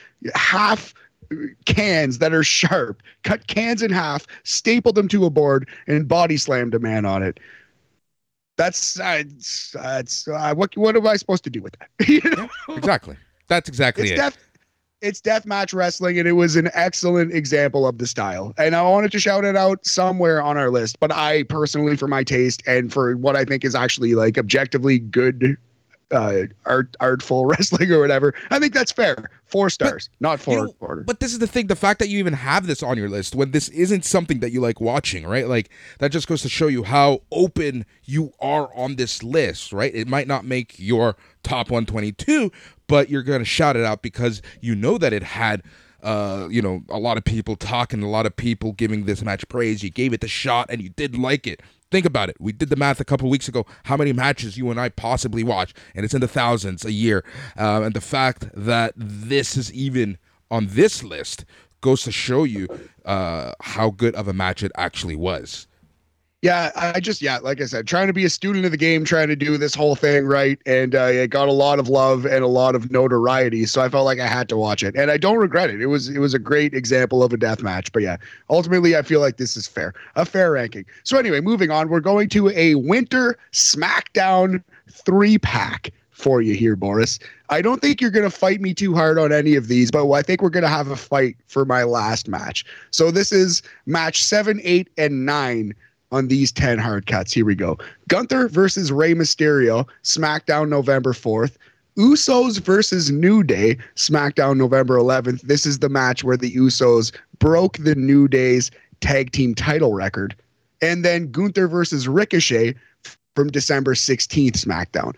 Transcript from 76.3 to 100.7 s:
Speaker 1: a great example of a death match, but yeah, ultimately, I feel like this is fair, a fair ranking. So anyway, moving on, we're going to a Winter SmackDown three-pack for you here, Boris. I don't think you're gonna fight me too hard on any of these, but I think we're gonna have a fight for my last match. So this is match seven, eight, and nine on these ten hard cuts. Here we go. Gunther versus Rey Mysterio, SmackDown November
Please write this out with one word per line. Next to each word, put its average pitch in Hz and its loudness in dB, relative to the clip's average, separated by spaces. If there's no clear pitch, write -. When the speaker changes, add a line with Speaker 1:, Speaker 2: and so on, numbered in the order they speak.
Speaker 1:
a 131 0
great 147 0
example 127 2
of 123 4
a 120 0
death 110 -2
match, 92 -6
but 110 0
yeah, 90 -4
ultimately, 170 4
I 147 2
feel 156 2
like 143 2
this 127 -6
is 107 -10
fair, 87 -8
a 165 0
fair 180 2
ranking. 113 -4
So - 2
anyway, 175 0
moving 190 0
on, 156 0
we're 165 2
going 202 2
to 202 4
a 165 4
Winter 233 2
SmackDown 185 0
three-pack - 2
for 127 2
you 107 2
here, 110 2
Boris. 101 -2
I 156 0
don't 247 0
think 285 0
you're 240 2
gonna 202 2
fight 196 0
me 185 -2
too 190 -2
hard 160 4
on 151 2
any 151 4
of 127 2
these, 123 4
but 147 2
I 143 4
think 185 0
we're 185 4
gonna 165 2
have 147 -2
a 139 -6
fight 135 0
for 135 0
my 127 2
last 113 -2
match. - -8
So 165 2
this 196 0
is 185 2
match 160 -2
seven, 208 0
eight, 180 2
and 143 0
nine 123 -2
on 131 0
these 135 2
ten 127 0
hard 107 -2
cuts. 98 -4
Here 113 2
we 104 2
go. 85 -2
Gunther 247 0
versus 180 2
Rey 160 4
Mysterio, 143 2
SmackDown 156 0
November 135 2